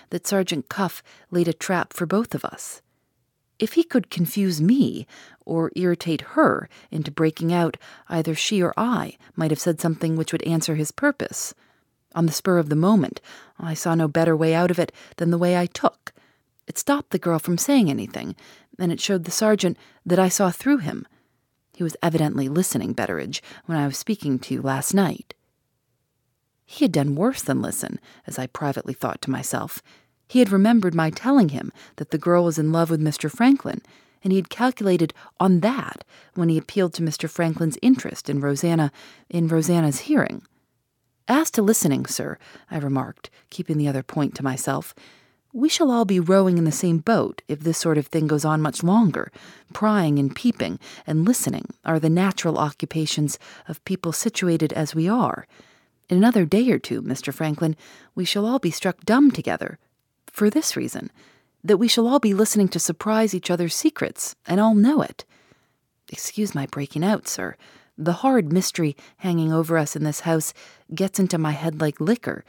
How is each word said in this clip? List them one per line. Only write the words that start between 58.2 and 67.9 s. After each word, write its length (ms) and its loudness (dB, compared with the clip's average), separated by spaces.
shall 220 -2
all 120 2
be 120 -2
struck 340 -4
dumb 260 6
together. 480 -4
For 240 2
this 260 0
reason, 340 -8
that 140 4
we 100 2
shall 180 4
all 140 4
be 140 2
listening 340 2
to 100 -4
surprise 560 0
each 160 -4
other's 240 -2
secrets, 640 -4
and 140 2
all 140 4
know 280 6
it. 220 -10
Excuse 420 -6
my 120 -4
breaking 360 -6
out, 240 0
sir. 300 -8